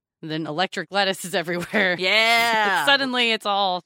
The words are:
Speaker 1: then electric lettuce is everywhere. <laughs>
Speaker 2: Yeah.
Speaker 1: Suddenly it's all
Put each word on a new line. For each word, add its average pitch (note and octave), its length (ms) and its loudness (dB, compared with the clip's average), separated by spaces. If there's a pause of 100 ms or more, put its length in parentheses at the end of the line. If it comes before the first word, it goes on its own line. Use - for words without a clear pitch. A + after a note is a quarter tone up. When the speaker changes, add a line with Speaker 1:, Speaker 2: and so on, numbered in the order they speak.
(220)
Speaker 1:
then D#3 240 -6
electric E3+ 460 -4
lettuce F#3+ 340 -2
is E3+ 80 -8
everywhere. F3+ 640 0
<laughs> E3 40 -6
Speaker 2:
Yeah. G#3+ 840 2
Speaker 1:
Suddenly B3+ 460 2
it's A3 160 -2
all G3 380 0